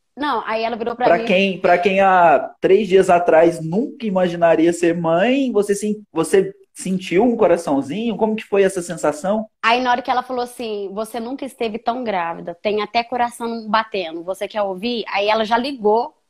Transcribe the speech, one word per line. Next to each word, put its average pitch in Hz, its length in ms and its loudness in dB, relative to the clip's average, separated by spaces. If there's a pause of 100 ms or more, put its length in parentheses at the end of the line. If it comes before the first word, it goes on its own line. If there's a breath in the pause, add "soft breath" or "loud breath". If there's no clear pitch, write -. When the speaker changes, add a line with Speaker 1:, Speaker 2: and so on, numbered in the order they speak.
(160)
Speaker 1:
não, 262 320 -2
aí 226 160 -2
ela 226 140 -4
virou 226 180 -4
pra 247 120 0
Speaker 2:
Pra 226 100 6
Speaker 1:
mim 226 80 -4
Speaker 2:
quem, 190 360 2
pra 175 160 6
quem 185 240 0
há 175 580 4
três 190 280 0
dias 185 220 4
atrás 170 520 4
nunca 202 440 -6
imaginaria 170 680 2
ser 170 260 0
mãe, 214 520 0
você 202 240 0
sen-, 214 260 -4 (100)
você 185 420 0 (200)
sentiu 185 500 -2
um 240 120 2
coraçãozinho? 170 800 0
Como 214 220 -2
que - 80 -10
foi 196 180 2
essa 190 180 0
sensação? 180 680 -4 (120)
Speaker 1:
Aí 233 200 2
na 254 100 0
hora 247 100 0
que 262 80 -10
ela 247 140 -2
falou 247 200 -6
assim, 220 500 -8
"Você 220 260 -8
nunca 247 260 -8
esteve 226 320 -6
tão 240 280 -4
grávida, 175 500 -6
tem 208 260 -4
até 233 220 -2
coração 233 680 -6
batendo, 185 540 -4
você 190 240 -8
quer 214 140 -4
ouvir?" 202 480 -4
Aí 202 180 -2
ela 220 160 2
já 220 140 0
ligou 240 580 -2 (140)